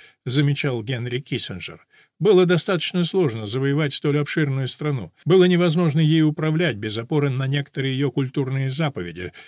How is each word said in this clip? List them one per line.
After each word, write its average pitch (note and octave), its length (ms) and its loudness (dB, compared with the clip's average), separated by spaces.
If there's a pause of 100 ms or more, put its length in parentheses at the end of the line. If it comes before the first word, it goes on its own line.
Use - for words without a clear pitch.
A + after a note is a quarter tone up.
(260)
замечал C#3 580 0
Генри A#2+ 360 -6
Киссинджер. F#2 680 -8 (340)
Было F#3 260 6
достаточно F3 600 0
сложно A#2+ 400 0
завоевать C#3 480 -2
столь D3 240 0
обширную C#3 500 -2
страну. C3+ 460 -6 (100)
Было F3+ 220 6
невозможно E3+ 560 2
ею D#3 280 4
управлять D#3 460 -2
без G#2 220 -6
опоры C#3 320 0
на C3 180 -2
некоторые C#3 460 -4
её C3+ 180 -2
культурные C3+ 580 -2
заповеди, F2+ 640 -6 (160)